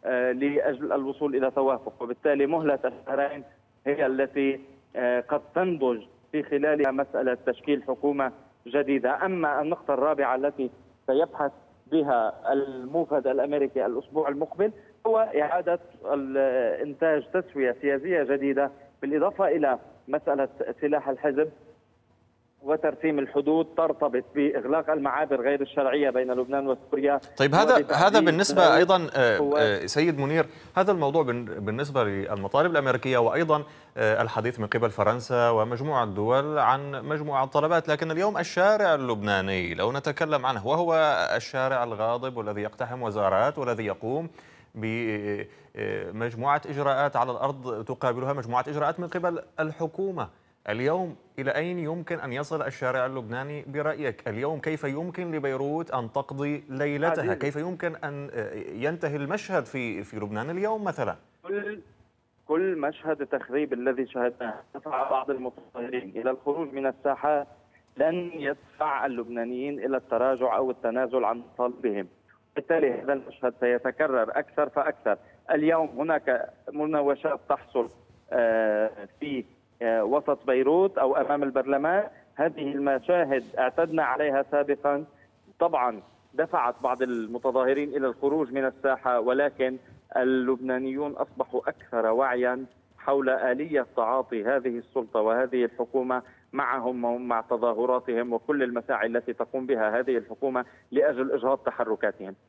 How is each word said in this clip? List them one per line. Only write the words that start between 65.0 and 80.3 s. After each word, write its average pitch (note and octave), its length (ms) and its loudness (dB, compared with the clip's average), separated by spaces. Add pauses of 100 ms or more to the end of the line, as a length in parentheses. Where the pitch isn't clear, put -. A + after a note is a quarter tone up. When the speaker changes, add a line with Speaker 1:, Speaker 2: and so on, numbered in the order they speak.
Speaker 1:
بعض C3 200 -2
المتظاهرين B2 840 -8
إلى A#2 160 -2
الخروج C#3+ 420 -4
من C3+ 140 -4
الساحات C#3+ 600 -2 (500)
لن E3+ 360 0
يدفع C#3 720 -4
اللبنانيين B2 720 -6
إلى C3 180 -2
التراجع B2 600 0
أو C3 140 0
التنازل B2 520 -2
عن A2+ 140 0
مطالبهم، A#2+ 720 -4 (480)
بالتالي E3 360 2
هذا C#3 220 -4
المشهد C3 460 -4
سيتكرر B2 800 0
أكثر D3 300 -2
فأكثر. C#3 480 -2 (340)
اليوم D#3+ 360 2
هناك C#3 640 -2 (240)
مناوشات D3 680 0 (100)
تحصل، B2+ 400 -2 (420)
آه، A2 600 2 (280)
في، C#3 260 -6 (360)
آه، A2+ 220 2
وسط C#3+ 440 0